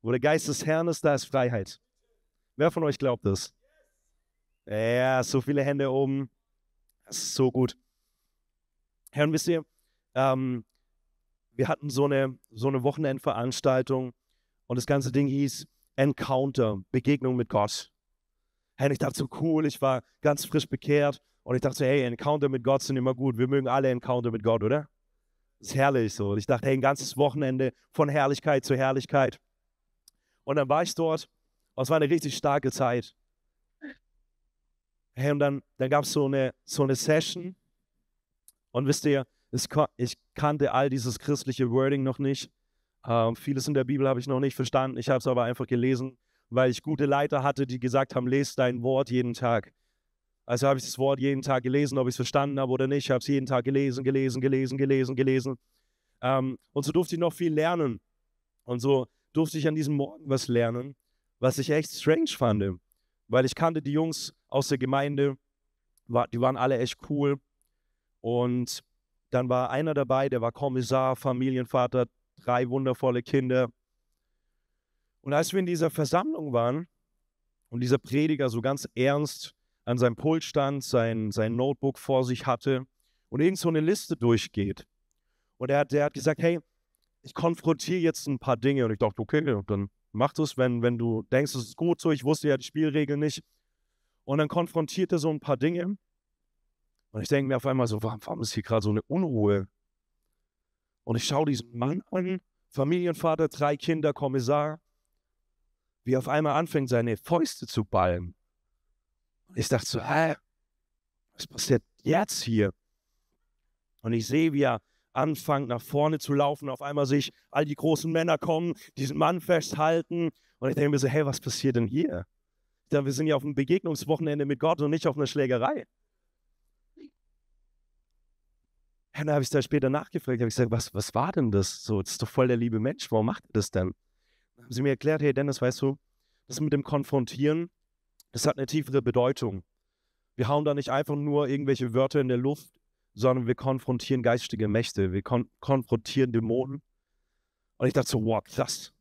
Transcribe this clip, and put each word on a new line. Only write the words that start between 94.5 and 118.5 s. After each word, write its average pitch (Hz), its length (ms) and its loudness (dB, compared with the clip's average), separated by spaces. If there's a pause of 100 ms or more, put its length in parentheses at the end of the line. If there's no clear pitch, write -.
er 175 80 2
so 156 100 0
ein 151 100 -2
paar 139 180 -2
Dinge. 175 400 -2 (1120)
Und 107 100 -8
ich - 60 -8
denke 139 200 2
mir 131 100 0
auf - 80 -6
einmal 131 220 2
so, 110 160 -2
"Warum, 110 200 -6
warum - 180 -8
ist 110 120 -6
hier 107 100 -4
gerade 110 200 0
so 107 80 0
eine 104 120 0
Unruhe?" 107 640 0 (1400)
Und 113 120 -2
ich 120 100 -2
schaue 147 220 0
diesen 120 280 -4
Mann 139 360 -2
an, 185 280 -2 (300)
Familienvater, 160 800 0
drei 147 300 -2
Kinder, 156 360 0
Kommissar, 143 640 0 (1200)
wie 123 100 0
er 131 60 2
auf 123 80 -6
einmal 147 280 0
anfängt, 151 340 0
seine 117 280 2
Fäuste - 480 -2
zu 110 180 -4
ballen. 90 520 0 (1120)
Und - 100 -10
ich 113 100 -2
dachte 117 200 0
so, - 140 -4
"Hä, 156 340 0 (960)
was - 140 -14
passiert - 360 0 (200)
jetzt 185 400 0
hier?" 107 280 2 (1300)
Und 113 120 -2
ich 113 140 -2
sehe, 156 260 2
wie 143 80 2
er 120 200 2 (320)
anfängt, 143 540 -2
nach 120 140 -4
vorne 151 380 0
zu - 140 -4
laufen. 143 360 0
Auf 127 140 -8
einmal 143 240 0
sehe 143 120 4
ich, - 120 -4 (180)
all 151 160 0
die 147 100 -6
großen 156 360 0
Männer 165 260 2
kommen, 170 380 -2 (220)